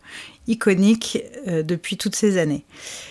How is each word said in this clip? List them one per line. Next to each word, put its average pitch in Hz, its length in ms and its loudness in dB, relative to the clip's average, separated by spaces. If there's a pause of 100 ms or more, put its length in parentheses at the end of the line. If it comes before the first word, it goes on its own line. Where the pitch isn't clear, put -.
(480)
iconique, 220 720 2 (280)
euh, 160 140 0
depuis 170 340 -4
toutes - 180 -4
ces 202 220 4
années. 151 260 0 (480)